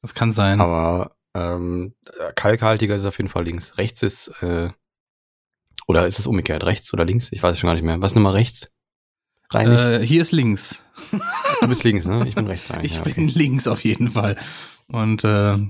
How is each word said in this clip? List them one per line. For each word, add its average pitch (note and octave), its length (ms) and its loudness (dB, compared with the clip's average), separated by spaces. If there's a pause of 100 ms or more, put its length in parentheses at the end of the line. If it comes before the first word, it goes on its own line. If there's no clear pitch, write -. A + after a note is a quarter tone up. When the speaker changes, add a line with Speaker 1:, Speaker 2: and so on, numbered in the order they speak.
Speaker 1:
Das - 120 -10
kann A#2 180 0
sein. G2 280 2
Speaker 2:
Aber, E2+ 520 2 (220)
ähm, F2 600 -4 (400)
kalkhaltiger A2 600 2
ist G2 80 -2
es G2+ 40 -2
auf G2 100 -4
jeden G2 140 -4
Fall F2 140 -4
links. E2+ 340 -8
Rechts - 240 -4
ist, - 260 -4 (140)
äh, F2 260 -2 (1200)
oder F2 200 4
ist F2+ 120 0
es - 80 0
umgekehrt? F2 380 -2
Rechts - 280 -2
oder E2+ 140 0
links? A2+ 260 -2
Ich - 100 -8
weiß F2 100 2
es E2+ 60 -4
schon F2 100 0
gar E2+ 60 2
nicht E2+ 100 -2
mehr. E2 180 0
Was F#2+ 100 0
ist - 40 4
nochmal G2 180 6
rechts? - 360 -2 (800)
Rheinig? A#2 300 4
Speaker 1:
Äh, A#2 260 2
hier D#3 140 4
ist E3 120 0
links. A#2+ 520 0 (760)
Speaker 2:
Du - 60 4
bist - 160 0
links, G2+ 220 2
ne? A#2 220 0
Ich A2+ 60 -8
bin A2+ 120 -2
rechts F#2 240 -8
rheinig, E2 140 -6
Speaker 1:
<laughs> D3 80 -4
Ich E2 60 -6
Speaker 2:
ja, - 40 -6
Speaker 1:
bin D3+ 280 0
Speaker 2:
okay. C3 80 0
Speaker 1:
links C3+ 280 2
auf G#2+ 160 -2
jeden A#2 280 0
Fall. G#2 260 0 (520)
Und, A2 360 0
äh, G#2 320 4 (140)